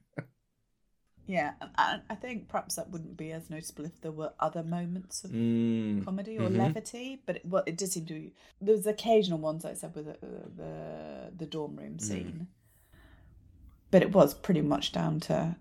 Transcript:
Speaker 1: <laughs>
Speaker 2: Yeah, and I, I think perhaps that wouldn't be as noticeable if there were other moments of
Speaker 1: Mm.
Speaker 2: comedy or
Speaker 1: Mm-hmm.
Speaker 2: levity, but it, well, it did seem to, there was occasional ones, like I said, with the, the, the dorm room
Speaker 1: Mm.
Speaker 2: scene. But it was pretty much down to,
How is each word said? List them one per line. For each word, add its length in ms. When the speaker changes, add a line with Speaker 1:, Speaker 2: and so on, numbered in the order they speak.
Speaker 1:
<laughs> 80
Speaker 2:
Yeah, 320
and 160
I, 260
I 20
think 360
perhaps 260
that 160
wouldn't 260
be 140
as 180
noticeable 360
if 140
there 120
were 280
other 220
moments 600
of 80
Speaker 1:
Mm. 760
Speaker 2:
comedy 320
or 60
Speaker 1:
Mm-hmm. 140
Speaker 2:
levity, 680
but 120
it, 100
well, 180
it 120
did 140
seem 140
to, 240
there 140
was 100
occasional 540
ones, 240
like 100
I 20
said, 200
with 100
the, 120
the, 800
the 120
dorm 300
room 200
Speaker 1:
Mm. 40
Speaker 2:
scene. 460
But 140
it 80
was 240
pretty 260
much 300
down 300
to, 400